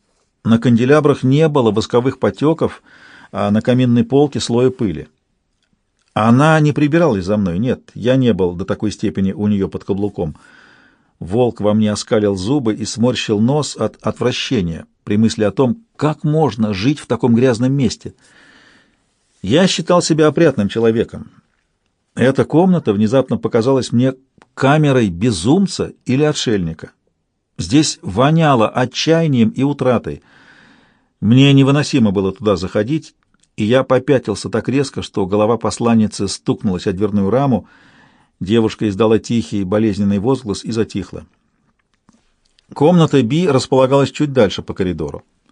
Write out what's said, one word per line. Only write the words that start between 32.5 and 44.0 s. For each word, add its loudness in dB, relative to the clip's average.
заходить, -4
и -4
я 2
попятился 0
так -4
резко, -4
что -6
голова 0
посланницы -2
стукнулась -4
о 0
дверную -2
раму. 0
Девушка 0
издала 2
тихий -4
болезненный 0
возглас -4
и -8
затихла. -6
Комната 4
Би 0
располагалась 2